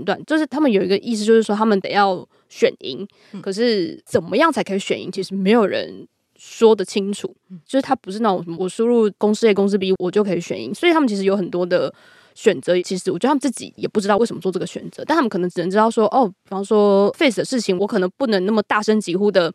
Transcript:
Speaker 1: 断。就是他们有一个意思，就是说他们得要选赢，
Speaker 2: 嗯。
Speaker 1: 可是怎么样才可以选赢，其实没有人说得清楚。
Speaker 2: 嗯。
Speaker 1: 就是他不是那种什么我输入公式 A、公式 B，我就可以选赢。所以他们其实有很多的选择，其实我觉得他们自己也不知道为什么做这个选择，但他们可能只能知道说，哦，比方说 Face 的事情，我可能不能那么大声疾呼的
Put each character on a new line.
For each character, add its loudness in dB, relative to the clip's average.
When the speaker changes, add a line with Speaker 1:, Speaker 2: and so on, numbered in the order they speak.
Speaker 1:
断。 -4
就 0
是 0
他 -6
们 2
有 2
一 -2
个 2
意 -4
思， -4
就 4
是 8
说 0
他 -2
们 2
得 -6
要 0
选 0
赢， -10
Speaker 2:
嗯。 -16
Speaker 1:
可 -8
是 0
怎 0
么 -8
样 4
才 -4
可 -4
以 -2
选 -4
赢， -10
其 -8
实 -8
没 0
有 6
人 -6
说 4
得 -6
清 -4
楚。 -8
Speaker 2:
嗯。 -16
Speaker 1:
就 -2
是 4
他 -2
不 -14
是 -8
那 0
种 0
什 -10
么 -8
我 -2
输 -2
入 2
公 2
式 2
A、 6
公 2
式 0
B， 0
我 -4
就 2
可 0
以 -4
选 -8
赢。 -8
所 2
以 6
他 4
们 2
其 -2
实 -4
有 2
很 -4
多 -2
的 -2
选 2
择， 0
其 -6
实 -4
我 -4
觉 2
得 -
他 4
们 0
自 0
己 -8
也 -6
不 -2
知 -4
道 4
为 2
什 -8
么 -10
做 -2
这 -4
个 -4
选 -12
择， -14
但 0
他 4
们 0
可 -4
能 0
只 -6
能 -2
知 0
道 4
说， 2
哦， 2
比 -14
方 -6
说 4
Face 2
的 -2
事 -2
情， -2
我 -2
可 -2
能 -2
不 -2
能 0
那 0
么 2
大 0
声 2
疾 -4
呼 2
的 2